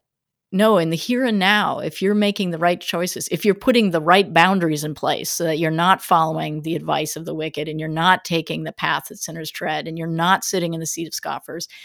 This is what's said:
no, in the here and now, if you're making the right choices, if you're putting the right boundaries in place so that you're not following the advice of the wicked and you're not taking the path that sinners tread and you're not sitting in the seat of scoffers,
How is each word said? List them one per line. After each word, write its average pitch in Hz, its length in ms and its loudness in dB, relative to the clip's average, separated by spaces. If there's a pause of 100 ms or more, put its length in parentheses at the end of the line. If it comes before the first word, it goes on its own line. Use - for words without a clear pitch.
(520)
no, 208 280 4
in 165 100 2
the 165 80 -2
here 247 280 -2
and 220 140 0
now, 185 400 2
if - 220 -8
you're 202 140 2
making 202 360 0
the 165 60 -4
right 175 240 2
choices, - 480 -6
if - 160 -2
you're 202 80 4
putting 220 380 2
the 160 100 0
right 180 320 4
boundaries 165 500 4
in 151 120 -6
place - 340 -2
so - 140 -4
that 160 160 0
you're 160 120 0
not 175 300 4
following 160 640 0
the 165 120 -2
advice 151 400 -2
of 160 100 -10
the 156 100 -6
wicked 156 340 -6
and 156 100 -6
you're 156 80 -6
not 165 380 2
taking 160 380 -2
the 151 100 -8
path 160 360 -2
that - 100 -16
sinners 160 320 -10
tread 156 360 -6
and 160 100 -8
you're 165 100 -6
not 165 360 0
sitting 170 300 -2
in 165 60 -6
the 160 80 -6
seat 160 200 -6
of 156 60 -14
scoffers, 147 540 -8 (180)